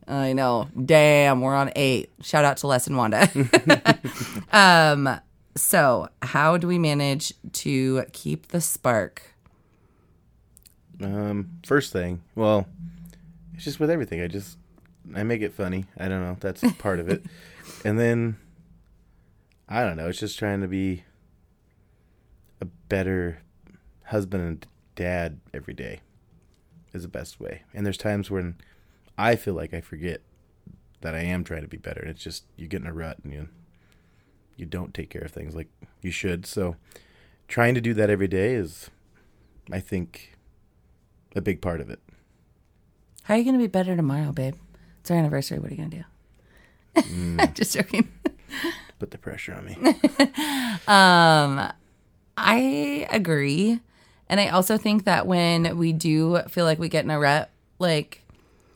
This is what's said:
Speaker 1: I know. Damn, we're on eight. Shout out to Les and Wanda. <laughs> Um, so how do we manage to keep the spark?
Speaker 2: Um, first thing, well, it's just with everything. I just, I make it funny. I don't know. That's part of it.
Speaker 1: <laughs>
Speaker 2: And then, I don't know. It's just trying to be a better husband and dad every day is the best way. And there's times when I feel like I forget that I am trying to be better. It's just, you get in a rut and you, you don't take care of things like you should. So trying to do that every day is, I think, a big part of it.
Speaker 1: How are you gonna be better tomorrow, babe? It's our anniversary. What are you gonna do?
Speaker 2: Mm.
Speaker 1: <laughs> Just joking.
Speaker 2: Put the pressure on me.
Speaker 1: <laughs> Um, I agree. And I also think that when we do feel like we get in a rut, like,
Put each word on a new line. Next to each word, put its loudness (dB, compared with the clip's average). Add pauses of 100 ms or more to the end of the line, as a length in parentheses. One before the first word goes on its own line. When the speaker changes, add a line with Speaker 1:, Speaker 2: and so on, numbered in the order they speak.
Speaker 1:
I -2
know. 0 (160)
Damn, 6
we're 0
on 0
eight. 2 (100)
Shout 2
out 2
to -4
Les 2
and -2
Wanda. 4
<laughs> 4 (540)
Um, 8 (360)
so 2 (120)
how 2
do -2
we 0
manage 0 (200)
to 0
keep -8
the -2
spark? -2 (1700)
Speaker 2:
Um, -4 (160)
first 0
thing, -4 (140)
well, 2 (840)
it's -16
just -8
with 2
everything. -2
I -4
just, -10 (580)
I -4
make -2
it -4
funny. -6 (120)
I -8
don't -4
know. -6
That's -8 (100)
part -4
of -6
it. -2
Speaker 1:
<laughs> -16
Speaker 2:
And 0
then, 0 (1300)
I -2
don't -2
know. -6
It's -8
just -8
trying -2
to -4
be -4 (1600)
a -10
better -4 (680)
husband -4
and -8 (280)
dad -4 (140)
every -12
day -14 (920)
is -10
the -12
best -14
way. -14 (100)
And -6
there's -4
times -4
when -6 (600)
I 2
feel -4
like -8
I -8
forget -10 (800)
that -8
I -6
am -4
trying -10
to -16
be -16
better. -12
It's -14
just, -14 (140)
you -14
get -8
in -12
a -10
rut -10
and -14
you, -14 (1080)
you -16
don't -10
take -12
care -12
of -14
things -12
like -10 (340)
you -8
should. -6
So -4 (720)
trying 2
to 0
do 0
that 4
every 2
day 0
is, -8 (840)
I -6
think, -8 (960)
a -4
big -2
part -4
of -14
it. -16 (1200)
Speaker 1:
How -2
are 4
you 2
gonna 2
be 2
better 0
tomorrow, -2
babe? -6 (460)
It's -8
our 2
anniversary. -2
What -10
are -12
you -12
gonna -8
do? -12 (920)
Speaker 2:
Mm. 0
Speaker 1:
<laughs> -14
Just -2
joking. 0 (920)
Speaker 2:
Put -8
the -18
pressure -12
on -14
me. -14
Speaker 1:
<laughs> 0
Um, 6 (640)
I 0
agree. 0 (500)
And 2
I 2
also 2
think 0
that 2
when 2
we 2
do 2 (100)
feel 0
like 2
we -4
get 0
in -4
a 0
rut, 2 (300)
like, -2 (540)